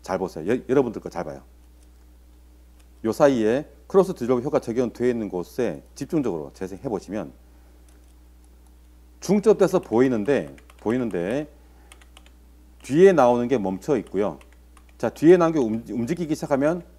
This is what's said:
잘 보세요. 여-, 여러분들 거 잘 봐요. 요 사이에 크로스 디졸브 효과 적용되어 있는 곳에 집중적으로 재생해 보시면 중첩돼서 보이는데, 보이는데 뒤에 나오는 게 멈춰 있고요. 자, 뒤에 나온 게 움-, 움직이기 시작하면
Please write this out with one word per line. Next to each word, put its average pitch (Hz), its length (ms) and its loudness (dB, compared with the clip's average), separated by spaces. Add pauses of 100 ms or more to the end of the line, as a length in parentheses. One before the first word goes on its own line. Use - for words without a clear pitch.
잘 90 160 -4
보세요. 85 280 -6
여-, 120 220 -2
여러분들 120 320 -2
거 - 80 -12
잘 85 140 -10
봐요. 69 180 -14 (1600)
요 110 60 0
사이에 127 560 2 (200)
크로스 185 260 2
디졸브 120 300 0
효과 143 160 0
적용되어 120 480 -2
있는 117 220 -2
곳에 87 540 -6 (120)
집중적으로 110 580 -6
재생해 95 360 -10
보시면 92 420 -8 (1900)
중첩돼서 190 580 2
보이는데, 110 760 0 (260)
보이는데 113 680 -4 (1400)
뒤에 180 300 6
나오는 120 340 4
게 127 100 0
멈춰 95 400 -4
있고요. 92 400 -4 (600)
자, 117 120 -4
뒤에 170 280 6
나온 165 160 2
게 156 60 0
움-, 113 300 -2
움직이기 147 460 -4
시작하면 151 480 -2 (160)